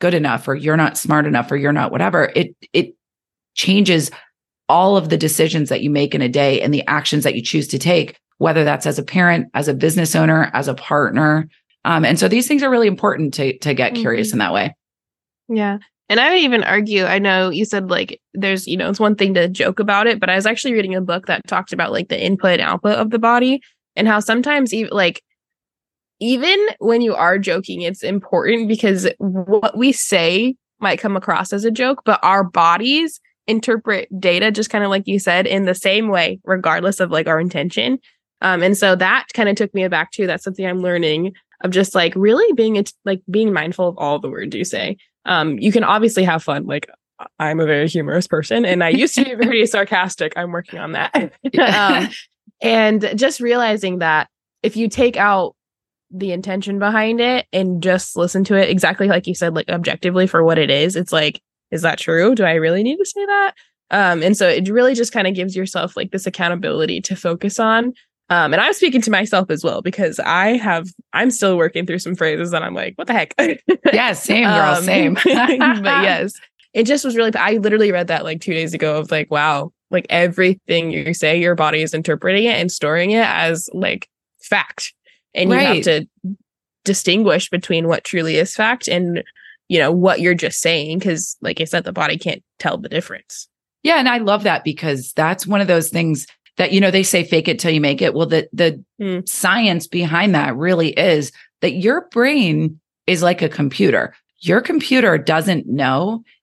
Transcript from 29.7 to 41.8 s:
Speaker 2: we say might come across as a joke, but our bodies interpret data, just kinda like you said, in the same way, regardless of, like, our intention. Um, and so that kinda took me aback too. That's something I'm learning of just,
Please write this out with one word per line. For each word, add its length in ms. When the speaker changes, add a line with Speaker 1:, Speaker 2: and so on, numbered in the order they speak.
Speaker 2:
we 160
say 640
might 180
come 180
across 360
as 120
a 60
joke, 340
but 180
our 200
bodies 800
interpret 600
data, 300
just 200
kinda 180
like 180
you 120
said, 280
in 200
the 80
same 340
way, 360
regardless 560
of, 100
like, 180
our 120
intention. 580
Um, 200
and 140
so 200
that 360
kinda 220
took 200
me 100
aback 260
too. 160
That's 180
something 220
I'm 160
learning 500
of 80
just, 240